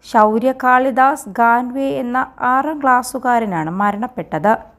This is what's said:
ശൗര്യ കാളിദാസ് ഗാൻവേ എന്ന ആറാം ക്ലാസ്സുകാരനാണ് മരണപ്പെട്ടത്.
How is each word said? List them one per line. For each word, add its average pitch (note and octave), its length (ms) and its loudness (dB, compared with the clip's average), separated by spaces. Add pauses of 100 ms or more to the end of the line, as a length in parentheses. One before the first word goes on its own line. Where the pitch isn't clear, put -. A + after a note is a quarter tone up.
(100)
ശൗര്യ A3+ 420 2 (100)
കാളിദാസ് C4 760 2
ഗാൻവേ B3 480 0 (140)
എന്ന B3 160 -4 (340)
ആറാം C#4+ 320 -2
ക്ലാസ്സുകാരനാണ് A#3 880 0 (100)
മരണപ്പെട്ടത്. G#3 680 -2 (260)